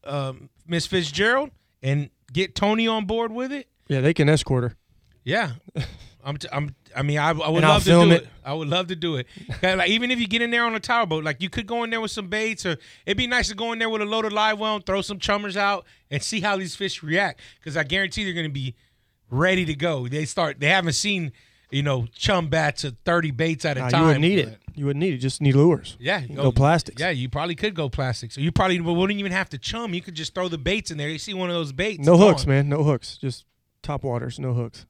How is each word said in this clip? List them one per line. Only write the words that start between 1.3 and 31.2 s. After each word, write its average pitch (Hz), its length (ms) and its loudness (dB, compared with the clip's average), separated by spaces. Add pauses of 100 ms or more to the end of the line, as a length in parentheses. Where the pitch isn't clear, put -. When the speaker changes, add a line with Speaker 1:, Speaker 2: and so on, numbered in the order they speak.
Speaker 1:
and 139 280 0 (220)
get 180 220 -2
Tony 220 320 2
on 220 200 0
board 226 260 -2
with 254 200 -6
it. 277 160 -10 (200)
Speaker 2:
Yeah, 135 120 0
they 151 140 2
can 147 140 4
escort 131 360 2
her. 120 120 -6 (480)
Speaker 1:
Yeah. 160 280 -2 (220)
<laughs> - 500 -10
I'm 143 140 -8
t-, - 120 -12
I'm, 143 240 -4 (200)
I 131 80 -4
mean, 147 160 0
I, 147 120 2
I - 20 0
would 160 260 0
Speaker 2:
And 160 80 4
I'll 151 80 8
Speaker 1:
love - 100 4
to - 60 2
Speaker 2:
film 170 180 10
Speaker 1:
do 170 80 10
Speaker 2:
it. 170 80 0
Speaker 1:
it. - 40 -20 (160)
I 135 80 -6
would 160 160 -4
love 180 200 0
to 185 80 -6
do 160 200 -4
it. 127 120 -6 (320)
'Cause, 185 160 2
like, 180 140 2
even 233 200 0
if 254 80 0
you 233 80 0
get 226 160 0
in 233 80 -2
there 240 140 2
on 226 100 -2
a 220 60 -4
tower 233 260 0
boat, 160 160 -2
like, 151 180 -4
you 185 80 -6
could 214 200 -8
go 233 160 -2
in 226 60 -6
there 226 100 -2
with 220 100 -4
some 202 180 -8
baits, 214 380 -4
or 160 100 -2 (300)
it'd 202 100 0
be 240 120 -2
nice 240 200 0
to 214 60 -8
go 226 180 -4
in 226 60 -6
there 226 100 -2
with 214 140 -2
a - 20 0
loaded 220 280 -2
live 214 260 2
well 214 160 -2
and 202 100 -8
throw 190 180 -2
some 196 180 -8
chummers 208 360 -2
out 202 300 0 (240)
and 139 100 -2
see 220 200 -4
how 202 160 0
these 190 180 -6
fish - 280 -6
react. 165 380 -2 (220)
'Cause 147 140 -8
I 156 80 0
guarantee 190 400 -2
they're 190 80 -4
gonna 165 160 -4
be 135 260 -6 (560)
ready 180 360 2
to 156 100 -4
go. 139 320 -2
They 151 160 -4
start, 151 340 -4
they 143 80 -2
haven't 170 280 2
seen, 185 360 -2 (400)
you 139 140 -2
know, 131 280 0
chum 175 360 0
bats 151 360 0
or 139 60 -4 (140)
thirty 170 260 2
baits 160 340 -2
at 143 120 0
a 127 60 -4
Speaker 2:
Nah, 127 80 -2
Speaker 1:
time. 160 100 4
Speaker 2:
you 160 80 6
wouldn't 143 140 4
need 185 180 4
it. 110 180 -6 (160)
You 143 120 -4
wouldn't 143 140 -2
need 175 140 0
it. 127 40 -6
Just 131 220 -4
need 139 140 6
lures. 151 460 4
Speaker 1:
Yeah, 170 220 -2
Speaker 2:
You 123 40 -10
can 143 100 -12
Speaker 1:
go 139 80 -4
Speaker 2:
go 131 80 4
plastics. 139 480 2
Speaker 1:
Yeah, 180 100 0
you 127 180 -4
probably 160 260 -4
could 208 200 -4
go 156 140 -2
plastics. 123 460 -6
So 135 60 -10
you 160 100 0
probably 185 300 2
wouldn't 180 400 0
even 196 120 -4
have 190 180 -2
to 143 80 -10
chum. 226 360 -6
You 180 80 -4
could 180 140 -16
just 156 180 -12
throw 185 140 -4
the 165 100 -6
baits 180 320 -4
in 156 80 -8
there. 147 100 -4
You 156 100 -6
see 208 160 -10